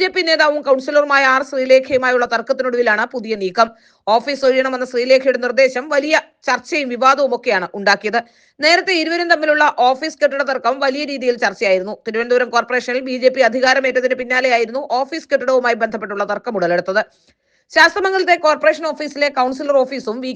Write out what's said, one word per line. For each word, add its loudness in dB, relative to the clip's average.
ജെ 0
പി -2
നേതാവും 2
കൗൺസിലറുമായ 2
ആർ 2
ശ്രീലേഖയുമായുള്ള 2
തർക്കത്തിനൊടുവിലാണ് 0
പുതിയ -6
നീക്കം. 0
ഓഫീസ് 0
ഒഴിയണമെന്ന 0
ശ്രീലേഖയുടെ 2
നിർദ്ദേശം 0
വലിയ 0
ചർച്ചയും -2
വിവാദവും 2
ഒക്കെയാണ് -2
ഉണ്ടാക്കിയത്. 0
നേരത്തെ 2
ഇരുവരും -2
തമ്മിലുള്ള 2
ഓഫീസ് -4
കെട്ടിട 0
തർക്കം 0
വലിയ -2
രീതിയിൽ -2
ചർച്ചയായിരുന്നു. 0
തിരുവനന്തപുരം 0
കോർപ്പറേഷനിൽ -2
ബി -4
ജെ 6
പി 4
അധികാരമേറ്റതിന് 0
പിന്നാലെയായിരുന്നു -2
ഓഫീസ് -8
കെട്ടിടവുമായി 0
ബന്ധപ്പെട്ടുള്ള -6
തർക്കം -6
ഉടലെടുത്തത്. 0
ശാസ്തമംഗലത്തെ 2
കോർപ്പറേഷൻ 2
ഓഫീസിലെ -4
കൗൺസിലർ 0
ഓഫീസും -6
വി -6